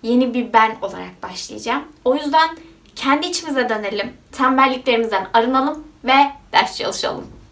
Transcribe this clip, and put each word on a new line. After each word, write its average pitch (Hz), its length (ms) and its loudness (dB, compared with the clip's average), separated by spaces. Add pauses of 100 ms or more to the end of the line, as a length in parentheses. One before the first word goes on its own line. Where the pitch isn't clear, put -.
Yeni 247 320 2
bir 233 180 -2
ben 220 300 4
olarak 185 400 -10
başlayacağım. 214 640 -8 (200)
O 254 100 4
yüzden 302 340 2 (480)
kendi 294 300 0
içimize 302 420 -2
dönelim, 208 480 -4 (160)
tembelliklerimizden 254 1000 2
arınalım 262 500 2 (200)
ve 269 280 4 (200)
ders - 240 0
çalışalım. - 500 -6 (260)